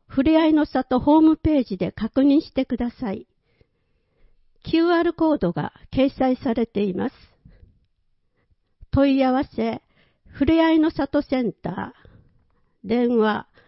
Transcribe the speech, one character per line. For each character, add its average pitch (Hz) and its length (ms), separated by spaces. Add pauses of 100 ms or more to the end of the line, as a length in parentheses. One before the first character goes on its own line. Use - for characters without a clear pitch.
ふ - 160
れ 311 140
あ 320 100
い 311 60
の 302 120
里 254 340
ホ 302 200
ー - 20
ム 320 160
ペ 311 220
ー 247 40
ジ 185 140
で 175 160
確 220 280
認 285 200
し - 120
て 262 120
く 254 100
だ 240 160
さ 240 220
い。 - 140 (1400)
キ 320 180
ュ 339 60
ー 349 100
ア - 20
ー 339 40
ル 339 100
コ 320 220
ー - 20
ド 175 140
が - 220 (180)
掲 269 180
載 254 280
さ 247 160
れ 233 120
て 208 180
い 196 100
ま 196 160
す。 - 60 (1800)
問 277 240
い 269 80
合 262 80
わ 262 120
せ、 226 380 (440)
ふ - 200
れ 330 180
あ 320 80
い 320 80
の 311 100
里 294 320
セ 262 200
ン 220 120
タ 196 400 (880)
ー。 208 40
電 240 300
話、 214 300 (200)